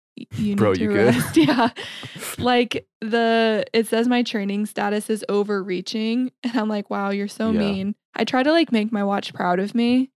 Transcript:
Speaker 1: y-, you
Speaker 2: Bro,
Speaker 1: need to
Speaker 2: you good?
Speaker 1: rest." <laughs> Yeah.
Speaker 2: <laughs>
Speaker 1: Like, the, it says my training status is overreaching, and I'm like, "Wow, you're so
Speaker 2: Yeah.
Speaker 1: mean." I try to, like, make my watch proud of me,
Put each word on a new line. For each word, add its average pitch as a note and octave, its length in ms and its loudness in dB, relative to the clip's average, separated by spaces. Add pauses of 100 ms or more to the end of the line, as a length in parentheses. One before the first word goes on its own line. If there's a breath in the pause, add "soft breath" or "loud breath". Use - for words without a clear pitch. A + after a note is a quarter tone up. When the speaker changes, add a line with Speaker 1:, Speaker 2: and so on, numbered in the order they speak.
(160)
Speaker 1:
y-, - 100 -16 (100)
you G#3 200 0
Speaker 2:
Bro, G3+ 160 4
Speaker 1:
need F#3+ 60 0
to A3 60 0
Speaker 2:
you G#3+ 80 0
good? A3+ 220 4
Speaker 1:
rest." - 220 -2
<laughs> - 0 -
Yeah. C4 380 4
Speaker 2:
<laughs> - 60 -14 (580 loud breath)
Speaker 1:
Like, B3 500 0 (120)
the, A3+ 640 2 (100)
it A3+ 120 4
says A#3 220 2
my B3 140 4
training G3+ 440 -2
status G#3 440 -2
is G#3+ 180 -2
overreaching, G#3 1040 -2 (100)
and A#3 140 -4
I'm G#3+ 120 0
like, G#3 220 -4
"Wow, G3+ 200 -2
you're G3+ 180 -2
so A3+ 240 -4
Speaker 2:
Yeah. G#3+ 80 2
Speaker 1:
mean." G3+ 340 -2 (200)
I A3+ 100 -2
try C4 180 0
to, D4 80 2
like, D#4+ 220 2
make A3 180 0
my G#3 140 -2
watch G3+ 280 -2
proud F3+ 260 0
of G3+ 160 -2
me, B3 420 2